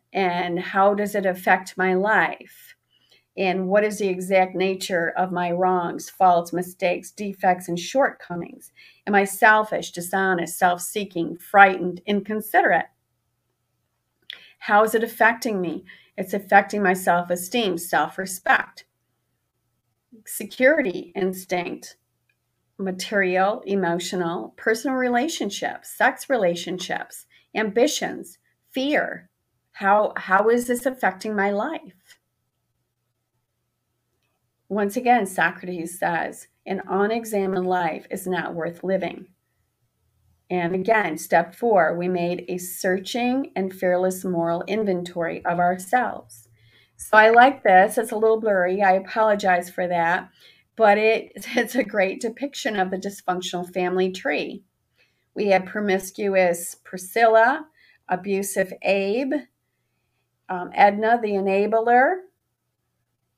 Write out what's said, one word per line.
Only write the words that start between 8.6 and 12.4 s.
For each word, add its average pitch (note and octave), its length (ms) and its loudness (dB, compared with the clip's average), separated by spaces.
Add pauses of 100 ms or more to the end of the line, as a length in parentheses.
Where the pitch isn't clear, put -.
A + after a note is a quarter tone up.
Am G#3 80 -4
I G3+ 120 4
selfish, G#3+ 640 2
dishonest, F3 680 -2
self-seeking, F3 800 -2
frightened, F#3 720 4
inconsiderate? G#3+ 800 0 (1700)